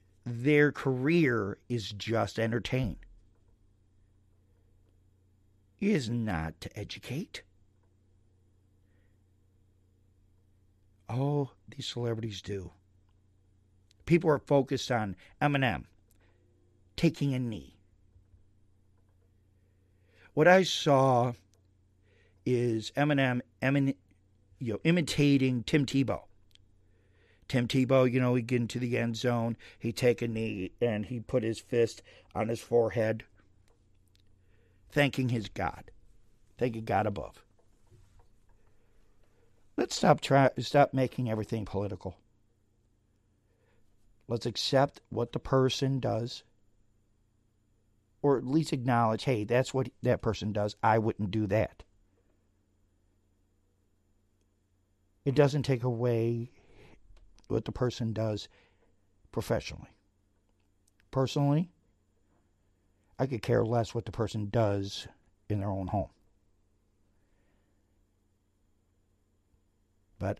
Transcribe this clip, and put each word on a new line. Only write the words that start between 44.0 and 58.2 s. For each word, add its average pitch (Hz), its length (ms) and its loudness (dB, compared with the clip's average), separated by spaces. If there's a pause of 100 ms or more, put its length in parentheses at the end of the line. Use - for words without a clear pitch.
Let's 117 160 -4
accept 135 640 0
what 104 240 -4
the - 60 -4
person 131 600 0
does, 113 440 -4 (1800)
or 143 160 4
at 127 80 -4
least 143 260 0
acknowledge, 117 540 2
"Hey, 113 180 0
that's 117 300 0
what 131 160 0 (140)
that 120 180 2
person 107 320 -4
does. 104 280 -2
I 113 180 4
wouldn't 107 320 -2
do 107 160 0
that." 104 360 -2 (3500)
It 135 100 0
doesn't 143 280 4
take 123 200 -2
away 117 680 -2 (960)
what 107 180 -4
the 113 60 -8
person 113 420 -4
does 107 340 -4 (840)